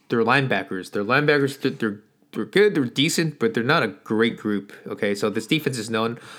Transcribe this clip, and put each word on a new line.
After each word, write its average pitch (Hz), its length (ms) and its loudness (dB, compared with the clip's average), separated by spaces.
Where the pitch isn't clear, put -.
their 120 100 2
linebackers. 113 720 0
Their 101 120 -2
linebackers, 139 560 2
th-, 131 180 -2
they're, 107 220 -4
they're 110 120 -4
good, 202 300 4
they're 147 100 2
decent, 151 540 0
but 113 140 0
they're 113 120 0
not 147 180 2
a 110 60 0
great 110 480 -2
group, 101 360 -4
okay? 104 280 -2
So 107 140 -2
this 110 180 -4
defense 147 320 -2
is 110 120 -6
known 113 260 -2